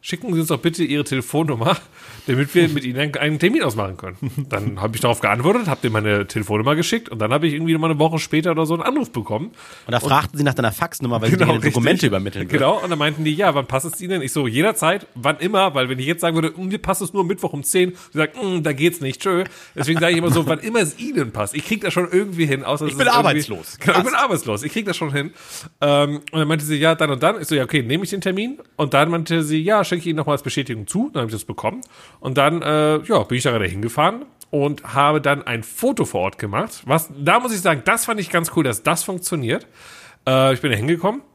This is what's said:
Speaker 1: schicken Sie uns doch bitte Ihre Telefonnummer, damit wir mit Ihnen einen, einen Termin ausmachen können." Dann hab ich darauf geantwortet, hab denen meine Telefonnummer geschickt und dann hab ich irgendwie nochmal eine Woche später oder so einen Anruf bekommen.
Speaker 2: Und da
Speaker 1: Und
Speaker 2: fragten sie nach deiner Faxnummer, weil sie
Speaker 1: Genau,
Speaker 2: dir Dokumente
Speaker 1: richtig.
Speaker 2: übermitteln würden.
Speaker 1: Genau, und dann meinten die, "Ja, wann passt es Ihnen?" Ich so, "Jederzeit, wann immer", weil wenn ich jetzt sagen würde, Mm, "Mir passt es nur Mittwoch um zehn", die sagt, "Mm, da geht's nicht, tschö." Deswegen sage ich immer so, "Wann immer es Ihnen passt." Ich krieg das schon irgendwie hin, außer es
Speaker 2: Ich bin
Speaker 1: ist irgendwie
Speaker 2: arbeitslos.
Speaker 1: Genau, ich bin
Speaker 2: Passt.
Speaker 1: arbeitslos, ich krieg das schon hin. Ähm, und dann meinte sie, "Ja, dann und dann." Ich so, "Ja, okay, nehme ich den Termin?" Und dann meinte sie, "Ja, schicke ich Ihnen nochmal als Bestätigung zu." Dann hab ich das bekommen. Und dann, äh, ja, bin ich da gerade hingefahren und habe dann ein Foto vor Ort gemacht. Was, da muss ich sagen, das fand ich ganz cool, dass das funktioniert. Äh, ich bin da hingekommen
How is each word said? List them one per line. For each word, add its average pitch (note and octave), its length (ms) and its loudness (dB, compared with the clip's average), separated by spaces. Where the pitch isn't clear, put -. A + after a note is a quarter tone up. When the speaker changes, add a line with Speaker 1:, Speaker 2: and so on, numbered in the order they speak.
Speaker 1:
schicken - 320 -8
Sie D#3+ 60 2
uns D#3+ 80 -2
doch D3+ 120 0
bitte E3 260 0
Ihre C#3+ 180 0
Telefonnummer, C#3+ 720 0
damit C#3 300 0
wir E3+ 140 6
mit C#3+ 160 -2
Ihnen B2 140 -4
einen, D3 180 -2
einen D3 220 0
Termin A3+ 240 2
ausmachen G#2 340 -2
können." F#2 200 -12
Dann G2+ 320 -4
hab A2 160 -4
ich - 60 -4
darauf A#2 180 2
geantwortet, D#3+ 480 2
hab C#3 140 -2
denen A#2+ 100 0
meine G#2+ 340 2
Telefonnummer A2 520 0
geschickt A3+ 320 -2
und A2+ 100 -10
dann A2 140 0
hab D3 100 2
ich D#3 100 2
irgendwie E3 200 0
nochmal D#3+ 160 0
eine D3+ 100 0
Woche D#3+ 180 2
später D#3+ 340 0
oder D#3+ 140 2
so D#3+ 100 0
einen E3+ 80 0
Anruf C4+ 280 0
bekommen. A2+ 360 -4
Speaker 2:
Und A2+ 40 -4
da A#2+ 60 4
Speaker 1:
Und C3 100 0
Speaker 2:
fragten C#3+ 300 2
sie C#3+ 80 2
nach C3+ 80 4
deiner A#2+ 180 2
Faxnummer, A#2+ 480 -2
weil A2 120 2
sie F#3+ 40 6
Speaker 1:
Genau, E3 180 4
Speaker 2:
dir C3 60 2
Dokumente B2 320 2
Speaker 1:
richtig. C3+ 40 4
Speaker 2:
übermitteln G2 380 -2
würden. C#3+ 140 0
Speaker 1:
Genau, D#3 220 4
und F3+ 80 -4
dann D#3+ 100 -2
meinten D3+ 260 -2
die, D3+ 80 0
"Ja, F3 220 2
wann C3+ 100 0
passt C3+ 220 -4
es - 120 -10
Ihnen?" F3+ 220 -4
Ich C3+ 100 -6
so, C#3 160 0
"Jederzeit, E3+ 580 0
wann C3+ 240 0
immer", F#3+ 360 2
weil B2+ 140 0
wenn C3 100 -4
ich C3 60 -4
jetzt D#3+ 160 -2
sagen E3+ 140 0
würde, D#3+ 200 0
Mm, F#3 140 -6
"Mir G#3 80 -4
passt F#3 240 -2
es F#3+ 100 -6
nur G3 140 0
Mittwoch F#3 260 -4
um C#3+ 120 -8
zehn", F3+ 280 2
die D3 40 -4
sagt, D3+ 240 -2
"Mm, F3+ 220 -2
da D3+ 80 0
geht's D#3+ 300 0
nicht, C3+ 200 -6
tschö." F3 220 0
Deswegen D#3 240 0
sage E3+ 140 4
ich E3 40 2
immer E3 140 2
so, D#3+ 160 2
"Wann D#3+ 120 0
immer A3 200 -2
es E3+ 180 -2
Ihnen G#3 360 -4
passt." G#2 220 -4
Ich D3 100 -6
krieg G#3+ 160 -4
das G3 120 -4
schon F3+ 160 0
irgendwie F3+ 360 0
hin, C#3 180 -2
außer D3 220 -2
es C#3 60 -2
Speaker 2:
Ich C3+ 60 -8
bin B3 100 4
Speaker 1:
ist A#3+ 60 6
irgendwie A#3+ 140 6
Speaker 2:
arbeitslos. A2+ 540 -2
Speaker 1:
Genau, F3 160 4
ich - 60 4
bin C4 100 -2
Speaker 2:
Passt. C4 100 2
Speaker 1:
arbeitslos, C3 400 -2
ich D3+ 80 -6
krieg A3 140 -4
das F3+ 100 -4
schon D3+ 160 -4
hin. C#3+ 200 -4
Ähm, D3 400 2
und D#3+ 80 -2
dann D3+ 80 2
meinte D#3 160 0
sie, D3+ 140 -2
"Ja, D#3+ 180 4
dann D#3 140 0
und B2+ 120 -2
dann." F3+ 200 2
Ich D3 80 -8
so, D#3 60 2
"Ja, C3+ 100 2
okay, C#3+ 160 0
nehme D3 240 -2
ich - 60 -8
den G3 100 -6
Termin?" G#3+ 380 -4
Und C#3+ 160 0
dann D3 160 4
meinte E3 340 0
sie, D#3 180 0
"Ja, G3+ 280 4
schicke F3 120 -2
ich E3+ 60 -6
Ihnen D#3+ 100 -2
nochmal D3+ 180 0
als - 80 -6
Bestätigung A#2+ 420 -4
zu." A#3+ 260 -2
Dann C3+ 120 -2
hab A2+ 60 -4
ich A2+ 40 -6
das G#2 120 -8
bekommen. G#3 360 -6
Und C3 180 -2
dann, D3+ 240 4
äh, D3+ 380 2
ja, C3+ 240 2
bin B2 140 -2
ich B2+ 60 -2
da C#3 80 2
gerade G#2+ 140 2
hingefahren D3 600 -2
und C#3+ 320 -2
habe C#3+ 380 2
dann C#3+ 260 0
ein A#2 160 -4
Foto - 420 -2
vor F#2+ 160 -4
Ort F#2+ 160 -4
gemacht. A2+ 480 -4
Was, D#3+ 320 0
da E3 220 4
muss B3 140 -2
ich F#3+ 80 -4
sagen, D#3+ 240 2
das A3 200 2
fand A3 140 -2
ich F3+ 100 -6
ganz E3+ 260 6
cool, E3 80 4
dass B2 200 0
das E3+ 200 0
funktioniert. E3+ 640 -4
Äh, C3 260 6
ich B2 80 -2
bin D3 80 0
da A2+ 80 2
hingekommen E3+ 440 0